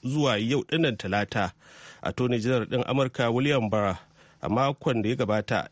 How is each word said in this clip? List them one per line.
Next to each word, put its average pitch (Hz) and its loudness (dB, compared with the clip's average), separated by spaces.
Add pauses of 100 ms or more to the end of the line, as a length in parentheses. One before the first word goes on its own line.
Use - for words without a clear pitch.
zuwa 139 2
yau 120 0
ɗinnan 156 0
Talata. 101 -2 (500)
Attorney 123 0
General 117 0
ɗin 123 -2
Amurka, 127 0
William 131 2
Barr, 101 0 (420)
a - -4
makon 131 0
da 104 0
ya 123 0
gabata, 107 0